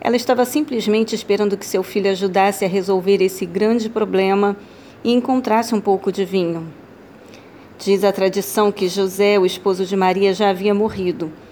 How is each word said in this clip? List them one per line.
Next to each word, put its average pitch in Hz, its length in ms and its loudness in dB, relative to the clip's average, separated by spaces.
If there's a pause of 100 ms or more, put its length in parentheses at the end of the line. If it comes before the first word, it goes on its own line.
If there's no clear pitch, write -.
Ela 233 140 0
estava 254 300 2
simplesmente 226 720 0
esperando 208 400 0
que 190 100 -14
seu 185 160 -2
filho 196 300 -2
ajudasse 196 520 0
a 190 40 0
resolver 190 520 2
esse 185 240 0
grande 214 460 0
problema 196 680 0 (460)
e 233 100 2
encontrasse 240 640 0
um 202 60 0
pouco 196 320 0
de 190 120 -4
vinho. 170 540 -4 (1040)
Diz 196 220 2
a 196 80 4
tradição 196 580 0
que 196 200 -2
José, 196 480 2
o 185 80 4
esposo 185 400 -2
de 190 100 -4
Maria, 190 380 2
já 202 160 2
havia 196 240 0
morrido, 190 580 -2 (200)